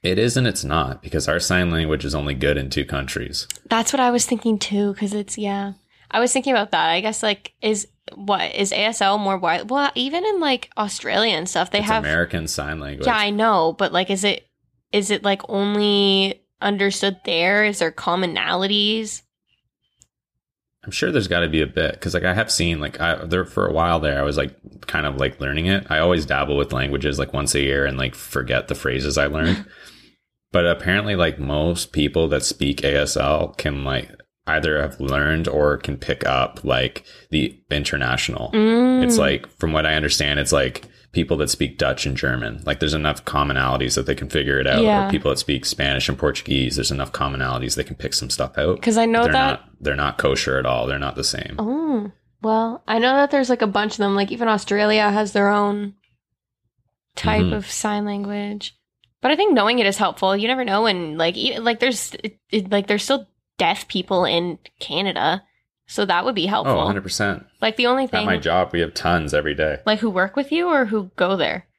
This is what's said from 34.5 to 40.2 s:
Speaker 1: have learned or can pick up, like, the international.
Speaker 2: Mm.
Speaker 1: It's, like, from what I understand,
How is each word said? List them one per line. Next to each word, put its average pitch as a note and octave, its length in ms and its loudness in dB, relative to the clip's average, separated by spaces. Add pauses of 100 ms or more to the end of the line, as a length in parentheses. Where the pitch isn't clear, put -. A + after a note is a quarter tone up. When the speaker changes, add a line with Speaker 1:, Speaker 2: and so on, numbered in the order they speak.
Speaker 1:
have D2 200 -6
learned C#2+ 480 0
or D2 260 2
can C2+ 220 -8
pick - 280 -4
up, C2 380 0
like, B1+ 400 -2 (260)
the D2+ 300 -2 (100)
international. C2+ 840 -2
Speaker 2:
Mm. A#3+ 500 4
Speaker 1:
It's, A#3+ 140 4
like, C#2 320 0 (100)
from D#2+ 140 0
what D#2 120 2
I D#2 100 2
understand, D2 440 0